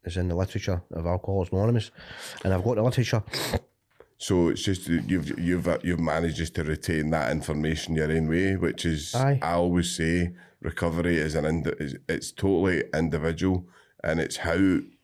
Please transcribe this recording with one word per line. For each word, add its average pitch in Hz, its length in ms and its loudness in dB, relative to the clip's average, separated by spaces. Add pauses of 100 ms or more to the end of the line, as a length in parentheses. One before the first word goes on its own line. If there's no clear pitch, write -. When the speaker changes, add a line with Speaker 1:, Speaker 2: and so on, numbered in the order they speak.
Speaker 1:
is 87 120 -4
in 90 120 0
the 85 60 0
literature 92 480 -2 (100)
of 82 140 -6
Alcoholics 92 460 -2
Anonymous, 107 380 2 (540)
and 95 100 2
I've 92 100 0
got 117 120 2
the 104 60 2
literature. 117 400 2 (960)
Speaker 2:
So 87 300 4
it's - 140 0
just 95 240 -2
that 85 240 0
you've, 80 280 0
you've, 87 300 0
uh, 82 140 2
you've 82 180 0
managed 80 360 0
just 80 180 -4
to 82 100 -2
retain 78 460 -2
that 73 200 0
information 78 640 -2
your 78 140 0
own 80 180 2
way, 95 280 2
which 87 300 -2
is, 78 280 -2
Speaker 1:
Aye. 135 280 2
Speaker 2:
I 85 100 -2
always 87 420 2
say, 85 380 0 (300)
recovery 85 560 0
is 76 160 -2
an 76 100 0
indi-, 78 340 0
is, 69 180 -6 (120)
it's - 240 -4
totally 92 520 2 (100)
individual, 82 720 0 (360)
and 80 160 0
it's - 200 -2
how 90 400 4 (260)